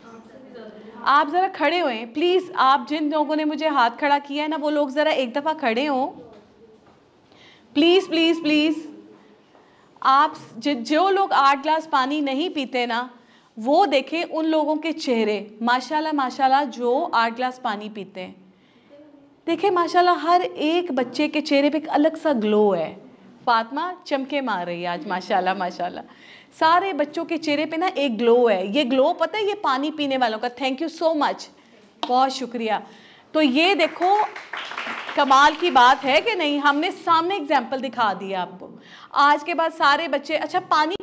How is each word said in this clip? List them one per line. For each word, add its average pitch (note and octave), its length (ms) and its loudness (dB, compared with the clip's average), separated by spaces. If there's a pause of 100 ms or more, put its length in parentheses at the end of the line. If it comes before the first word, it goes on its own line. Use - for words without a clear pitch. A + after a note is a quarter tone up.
(1080)
आप C#4+ 240 4
ज़रा F4+ 180 2
खड़े E4 300 0
होएं A#3 340 -4
प्लीज़, F4 400 0
आप C4 360 2
जिन D4+ 240 -2
लोगों D4+ 240 0
ने D#4 80 -2
मुझे D4+ 240 -2
हाथ C4+ 220 2
खड़ा C#4+ 280 0
किया C#4+ 240 -6
है D#4 80 -4
ना D#4+ 60 -4
वो D4 140 -2
लोग D4 200 0
ज़रा D4 220 2
एक B3+ 200 -2
दफ़ा C#4+ 200 -2
खड़े C4+ 340 -2
हों C#4 200 0 (1700)
प्लीज़, E4+ 340 4
प्लीज़, E4 340 2
प्लीज़। D4+ 360 2 (1200)
आप C#4+ 340 4 (220)
जि-, C#4+ 180 -2
जो D4+ 340 0
लोग G4 220 0
आठ C#4 300 2
ग्लास D#4 300 -2
पानी C#4 280 0
नहीं C#4 300 -2
पीते B3 360 -4
ना A#3+ 240 -6 (460)
वो C#4 300 2
देखें D#4 380 0
उन D#4+ 220 -4
लोगों D#4 300 0
के D#4 160 -4
चेहरे, A3+ 460 -2 (240)
माशाल्लाह, C4 500 -2
माशाल्लाह, C4+ 520 0
जो A#3+ 380 -2 (120)
आठ A#3 220 0
ग्लास B3+ 280 -6
पानी G#3+ 240 -6
पीते G3 320 -14
हैं। F#3 140 -14 (1120)
देखें E4+ 240 0
माशाल्लाह F4 480 4
हर F4 240 4
एक E4+ 500 -2
बच्चे B3+ 360 -2
के D4 120 -2
चेहरे C#4+ 300 2
पे D4+ 80 -2
एक D4+ 100 -10
अलग D#4 280 2
सा D#4+ 160 -2
ग्लो G#3 400 2
है। D#3+ 200 -2 (540)
फातिमा B3 460 0 (140)
चमके C#4 340 -4
मार G#3 260 -2
रही F3 160 -6
है F3 60 -4
आज, F3 180 -6
माशाल्लाह, F#3 480 0
माशाल्लाह। F3+ 500 -6 (560)
सारे F4+ 320 4
बच्चों D4 320 -4
के E4 140 -6
चेहरे D#4 280 -2
पे D#4+ 100 -6
ना E4+ 100 0
एक C#4 320 -2
ग्लो A#3+ 280 6
है। F#3+ 200 2 (100)
ये D4+ 80 2
ग्लो C4 280 2
पता E4 260 -2
है G#4+ 80 0
ये G4+ 80 -2
पानी D4+ 360 -2
पीने C#4+ 260 -4
वालों A3 220 0
का। B3 120 -6
Thank C4+ 320 -4
you E4 100 -6
so E4 240 0
much, A#3 300 -2 (640)
बहुत C4 220 2
शुक्रिया। A#3 520 -6 (520)
तो D#4 60 2
ये D#4 340 4
देखो E4+ 400 0 (1040)
कमाल C#4+ 380 6
की E4 160 -2
बात C4 340 6
है C#4 160 4
कि A4 140 -2
नहीं, D4 240 -2
हमने D4 320 2
सामने - 460 0
एग्जांपल C#4 440 -2
दिखा A#3+ 340 -2
दिया F#3+ 280 -6
आपको। F#3 280 -14 (440)
आज D4 280 4
के F4 120 -4
बाद D#4+ 180 0
सारे D#4+ 360 2
बच्चे, C#4+ 280 -4
अच्छा E4+ 240 -2
पानी E4 420 0